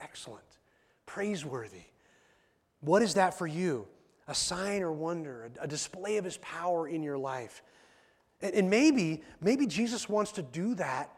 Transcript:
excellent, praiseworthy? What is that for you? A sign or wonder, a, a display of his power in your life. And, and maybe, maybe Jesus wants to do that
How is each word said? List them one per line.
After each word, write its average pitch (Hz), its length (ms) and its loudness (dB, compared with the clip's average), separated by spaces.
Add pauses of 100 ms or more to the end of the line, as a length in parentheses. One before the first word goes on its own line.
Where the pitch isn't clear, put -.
excellent, - 440 -16 (600)
praiseworthy? 135 800 -6 (960)
What 170 200 6
is 202 140 2
that 185 220 4
for 175 100 -4
you? 156 400 -2 (400)
A 143 80 -6
sign 196 460 -2
or 170 100 -2
wonder, 151 680 -6
a, - 40 -12
a 156 40 -4
display 185 500 -4
of 190 80 -2
his 180 120 -8
power 165 500 -2
in 160 140 -2
your 143 160 -2
life. 131 460 -6 (800)
And, 190 120 -2
and 190 160 6
maybe, 208 540 6 (180)
maybe 262 240 4
Jesus 226 440 0
wants 208 240 0
to 190 80 -6
do 170 340 -2
that 143 420 -2